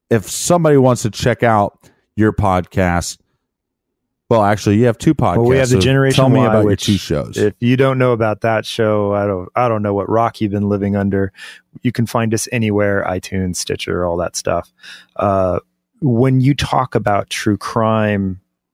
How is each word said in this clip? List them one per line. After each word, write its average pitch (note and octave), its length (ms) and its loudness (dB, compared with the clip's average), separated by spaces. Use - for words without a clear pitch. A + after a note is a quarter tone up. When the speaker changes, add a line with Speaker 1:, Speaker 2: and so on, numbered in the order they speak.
Speaker 1:
if G#2+ 180 0
somebody D#3+ 500 2
wants B2+ 240 4
to A2+ 80 -4
check - 340 -2
out G#2+ 440 0
your G#2 160 4
podcast, F2+ 880 -2
well, A2+ 140 2
actually, G#2 360 2
you B2 80 4
have A2+ 120 0
two D#3+ 160 2
podcasts. F#2+ 220 0
Speaker 2:
Well, A#2 140 2
we C3 80 2
have C3 100 0
the B2 80 2
Speaker 1:
so F#2 40 2
Speaker 2:
Generation C3+ 360 2
Speaker 1:
tell C3 120 4
me A2+ 120 4
Speaker 2:
Y, A2 60 2
Speaker 1:
about A2 120 2
your G#2 80 2
Speaker 2:
which, G2+ 200 -2
Speaker 1:
two G#2 120 2
shows. - 380 -6
Speaker 2:
if G#2 240 0
you B2 160 2
don't C3+ 220 2
know B2+ 120 2
about A2 300 -2
that A2 260 0
show, G#2+ 480 0
I G2+ 140 0
don't, F#2 260 -6
I B2 140 0
don't G#2+ 160 -2
know G2+ 100 0
what G2 140 -2
rock A2+ 320 0
you've G#2 100 0
been G2+ 180 -2
living G2+ 280 0
under. G2 360 -2
You B2 100 -2
can A2+ 140 -2
find A2+ 280 -2
us - 160 -4
anywhere: G#2 580 0
iTunes, F#2 480 -4
Stitcher, F2+ 480 -6
all E2+ 120 -2
that F2 180 -6
stuff. - 380 -6
Uh, F#2+ 460 0
when C3 400 2
you C3+ 160 2
talk C3 400 -2
about G#2 340 -2
true - 260 -2
crime G#2+ 840 -2